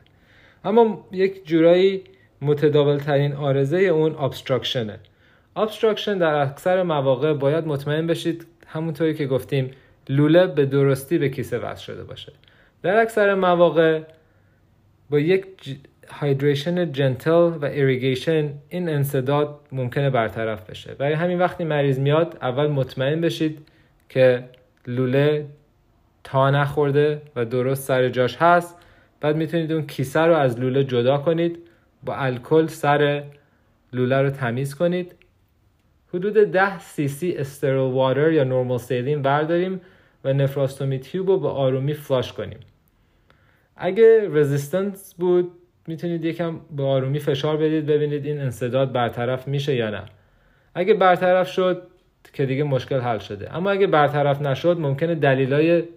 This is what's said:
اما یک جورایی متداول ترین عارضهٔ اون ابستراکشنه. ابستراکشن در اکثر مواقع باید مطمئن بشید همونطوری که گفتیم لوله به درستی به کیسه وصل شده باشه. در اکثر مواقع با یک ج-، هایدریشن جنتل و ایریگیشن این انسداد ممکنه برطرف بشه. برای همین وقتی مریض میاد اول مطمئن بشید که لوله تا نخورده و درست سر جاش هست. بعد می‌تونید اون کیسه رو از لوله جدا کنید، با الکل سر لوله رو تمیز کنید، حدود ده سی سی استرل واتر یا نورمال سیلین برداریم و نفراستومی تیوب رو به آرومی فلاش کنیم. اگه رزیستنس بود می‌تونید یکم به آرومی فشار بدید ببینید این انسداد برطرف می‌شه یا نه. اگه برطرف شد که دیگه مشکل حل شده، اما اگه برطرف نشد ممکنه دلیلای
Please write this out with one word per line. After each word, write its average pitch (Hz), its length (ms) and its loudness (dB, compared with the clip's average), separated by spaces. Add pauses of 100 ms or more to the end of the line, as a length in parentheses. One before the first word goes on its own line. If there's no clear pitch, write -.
(640)
اما 214 460 2
یک 190 360 -4
جورایی 180 560 4 (380)
متداول 147 560 2
ترین 143 360 -2
عارضهٔ 139 460 0
اون 156 360 2
ابستراکشنه. 120 840 -6 (560)
ابستراکشن 214 600 -2
در 160 180 2
اکثر 147 480 0
مواقع 143 500 0
باید 147 340 0
مطمئن 147 400 -4
بشید 165 380 -4 (220)
همونطوری 160 460 -4
که 151 140 -4
گفتیم 131 440 -2 (380)
لوله 151 380 6
به 151 180 0
درستی 139 520 0
به 143 120 0
کیسه 123 280 -6
وصل 101 260 -10
شده 101 200 -14
باشه. - 300 -18 (480)
در 196 200 2
اکثر 208 340 2
مواقع 170 680 4 (1080)
با 147 100 2
یک 185 260 2 (160)
ج-، 139 100 -12 (380)
هایدریشن 147 840 0
جنتل 135 400 0
و 165 340 2
ایریگیشن 135 840 0 (200)
این 180 200 -6
انسداد 143 680 -2 (120)
ممکنه 135 380 -2
برطرف 110 600 -2
بشه. - 240 -18
برای 143 200 -2
همین 175 260 -2
وقتی 175 240 0
مریض 143 360 0
میاد 143 420 2
اول 131 260 -2
مطمئن 139 540 -2
بشید 156 460 -2 (420)
که 127 340 4 (440)
لوله 135 580 0 (800)
تا 135 260 2
نخورده 143 720 0 (140)
و 120 100 -2
درست 127 380 -2
سر 127 260 0
جاش 120 300 -2
هست. 175 380 2 (440)
بعد 151 140 0
می‌تونید 160 360 -2
اون 160 160 -2
کیسه - 320 -4
رو 165 140 4
از 131 260 2
لوله 131 240 0
جدا 127 340 0
کنید، 170 420 -2 (440)
با 123 120 -6
الکل 135 520 0
سر 147 560 0 (720)
لوله 127 280 0
رو 139 80 2
تمیز 135 460 -6
کنید، 175 400 -4 (960)
حدود 185 200 -4
ده 190 460 2
سی - 280 -4
سی 156 240 -4
استرل 135 600 -2
واتر 131 400 2
یا 156 120 4
نورمال 127 340 0
سیلین 131 440 -4
برداریم 170 600 0 (440)
و 135 80 0
نفراستومی 135 640 -2
تیوب 185 300 -4
رو 185 100 2
به 147 80 -2
آرومی 135 460 -2
فلاش 127 400 -4
کنیم. 95 260 -12 (1160)
اگه 214 560 6
رزیستنس 151 840 0
بود 180 380 2 (360)
می‌تونید 165 380 -6
یکم 165 340 -4 (180)
به 143 60 -4
آرومی 135 360 0
فشار 151 380 -2
بدید 156 280 0
ببینید 147 400 0
این 147 160 -6
انسداد 131 500 -2
برطرف 120 560 -2
می‌شه 143 280 -2
یا 113 140 -2
نه. 98 140 -8 (720)
اگه 185 180 2
برطرف 180 560 4
شد 180 320 0 (520)
که 143 120 -2
دیگه 131 180 -2
مشکل 139 360 -2
حل 120 180 -2
شده، 101 380 -12
اما 190 160 -2
اگه 196 160 2
برطرف 143 540 2
نشد 147 380 0
ممکنه 160 360 -2
دلیلای 147 680 2 (140)